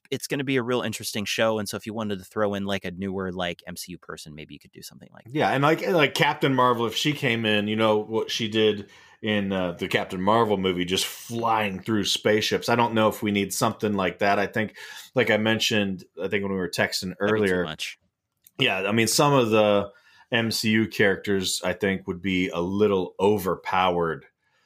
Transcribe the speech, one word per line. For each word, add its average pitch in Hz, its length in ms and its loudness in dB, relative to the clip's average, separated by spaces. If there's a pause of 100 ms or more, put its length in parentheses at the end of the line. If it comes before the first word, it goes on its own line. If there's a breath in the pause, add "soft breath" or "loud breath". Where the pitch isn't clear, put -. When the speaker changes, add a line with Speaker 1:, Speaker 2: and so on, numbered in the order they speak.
(100)
Speaker 1:
it's 131 160 -6
gonna 143 180 -4
be 135 120 0
a 123 60 2
real 120 200 0
interesting 110 420 -6
show. 110 340 0
And 101 100 -4
so 110 80 -8
if - 100 -10
you 107 80 -10
wanted 104 240 -4
to 95 60 -14
throw 104 300 -2
in, 98 100 -4
like, 98 200 -4
a 92 60 -6
newer, 92 420 -6
like, 87 340 -6
M 90 100 -14
C - 160 -14
U 82 60 -14
person, 80 360 -16
maybe 73 200 -18
you - 60 -20
could - 120 -20
do - 100 -20
something - 300 -20
like - 120 -20
that. 117 80 -18
Speaker 2:
Yeah, 127 180 2
and, 131 120 2
like, 160 240 2
like, 156 280 2
Captain 147 400 2
Marvel, 123 320 4
if 107 100 -4
she 151 160 0
came 117 340 0
in, 104 220 2
you 107 80 -2
know, 110 220 4
what 107 320 -4
she 113 180 -4
did 104 420 2 (320 loud breath)
in, 104 300 0
uh, 90 200 0
the 92 160 -6
Captain 95 320 -2
Marvel 104 380 4
movie, 92 260 0
just 90 220 -2
flying 110 760 -4
through 104 240 0
spaceships. 107 640 0
I 120 60 4
don't 117 180 2
know 110 160 4
if - 140 -2
we 107 80 0
need 101 240 -2
something 107 400 0
like 92 240 -2
that. 101 200 2
I 98 80 0
think, 107 300 -4 (380 loud breath)
like 113 160 2
I 107 80 4
mentioned, 107 680 0 (160)
I 95 80 -4
think 101 140 -2
when 98 100 -4
we 95 60 -2
were 87 100 -2
texting - 460 -2 (100)
Speaker 1:
That'd 104 120 2
be 107 60 0
too 92 160 2
Speaker 2:
earlier. 90 40 0
Speaker 1:
much. - 360 -8 (600)
Speaker 2:
Yeah, 104 240 2
I 98 100 0
mean, 113 160 2
some 147 240 4
of 123 180 4
the 104 400 4 (400 soft breath)
M 117 200 0
C 110 200 0
U 110 180 4
characters, 98 760 0
I 92 80 0
think, 95 340 -2
would 90 140 -8
be 92 280 0
a 85 120 -4
little 95 600 0
overpowered 90 1080 0 (400)